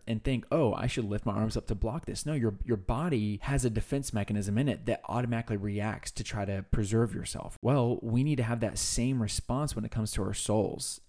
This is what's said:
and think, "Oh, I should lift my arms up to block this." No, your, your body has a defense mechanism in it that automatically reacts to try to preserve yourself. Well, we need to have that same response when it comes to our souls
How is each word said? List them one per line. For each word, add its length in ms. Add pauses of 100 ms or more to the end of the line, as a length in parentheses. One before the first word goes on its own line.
and 160
think, 280
"Oh, 220
I 140
should 180
lift 200
my 80
arms 240
up 100
to 80
block 300
this." 200
No, 80
your, 220 (100)
your 120
body 640
has 220
a 40
defense 440
mechanism 440
in 100
it 180
that 220
automatically 500
reacts 540
to 120
try 220
to 260
preserve 440
yourself. 460
Well, 400
we 220
need 140
to 60
have 180
that 160
same 440
response 540
when 100
it 60
comes 220
to 100
our 120
souls 720